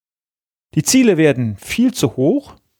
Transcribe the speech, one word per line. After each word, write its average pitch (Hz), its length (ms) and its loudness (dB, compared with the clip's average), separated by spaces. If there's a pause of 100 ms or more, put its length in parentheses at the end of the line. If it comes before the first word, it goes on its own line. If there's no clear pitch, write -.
(760)
Die 156 80 0
Ziele 240 320 2
werden 127 400 0
viel - 380 -4
zu - 240 -4
hoch, 185 380 -2 (240)